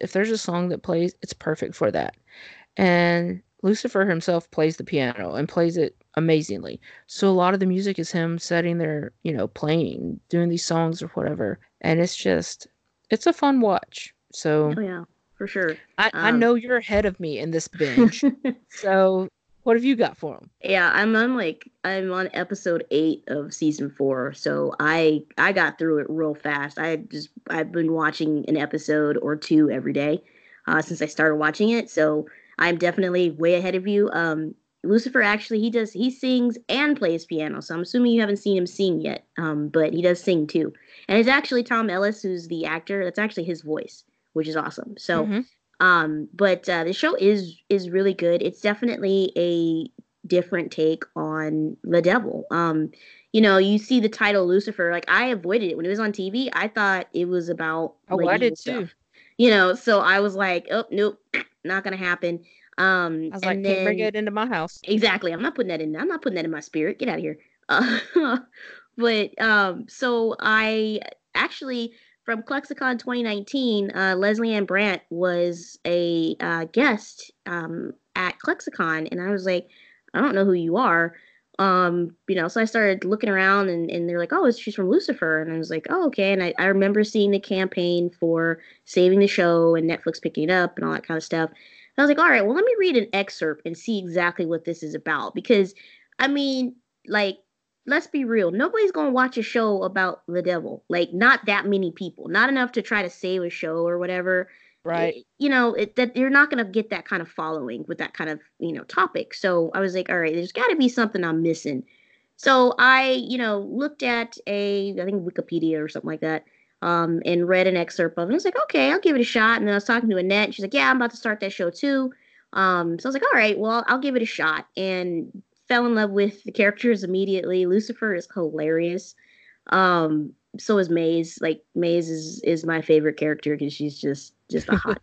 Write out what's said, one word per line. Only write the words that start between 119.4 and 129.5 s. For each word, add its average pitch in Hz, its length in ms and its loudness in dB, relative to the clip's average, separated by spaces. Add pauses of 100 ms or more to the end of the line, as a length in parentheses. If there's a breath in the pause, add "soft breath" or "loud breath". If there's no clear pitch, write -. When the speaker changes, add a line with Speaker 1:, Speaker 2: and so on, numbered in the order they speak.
Speaker 2:
And 208 80 0
then 208 60 2
I 202 40 2
was 202 80 -2
talking 233 240 0
to 190 80 2
Annette. 196 360 0
She's 202 100 -8
like, 196 100 -6
"Yeah, 277 160 4
I'm 262 80 4
about 240 140 0
to - 60 -20
start 214 240 -4
that 196 120 -6
show 175 160 -2
too." 262 420 -2 (420 loud breath)
Um, 175 460 0
so - 80 -8
I - 20 -2
was 269 60 -2
like, 277 80 -2
"All 508 160 4
right, 214 180 2
well, 226 300 -2
I'll 262 120 2
give 269 180 -2
it 233 40 2
a 226 40 -2
shot," 156 420 -2 (100)
and 180 540 -4 (380)
fell 240 160 2
in 240 100 2
love 214 160 0
with 202 320 0
the 208 80 -10
characters 208 540 2
immediately. 185 600 0
Lucifer 214 480 0
is 170 200 -6
hilarious. 165 800 -2 (520 soft breath)